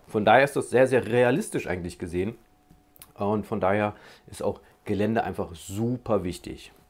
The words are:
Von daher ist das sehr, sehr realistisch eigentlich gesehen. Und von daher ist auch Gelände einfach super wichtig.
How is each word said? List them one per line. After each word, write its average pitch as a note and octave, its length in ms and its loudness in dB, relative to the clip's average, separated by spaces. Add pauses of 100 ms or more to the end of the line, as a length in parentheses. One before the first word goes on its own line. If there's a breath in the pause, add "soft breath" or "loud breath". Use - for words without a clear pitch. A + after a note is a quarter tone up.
Von G#2+ 200 -2
daher A#2 180 8
ist C#3+ 140 0
das - 120 -4
sehr, B2+ 180 6
sehr A#2+ 200 2
realistisch B2 580 0
eigentlich F2 320 -6
gesehen. F#2 380 -4 (800)
Und G2+ 320 -2
von G#2 160 -4
daher G#2 340 0 (340 soft breath)
ist - 140 -12
auch G2+ 160 -4 (240 soft breath)
Gelände G#2+ 400 0
einfach F2+ 320 -8
super G#2+ 680 -4
wichtig. - 480 -10 (160)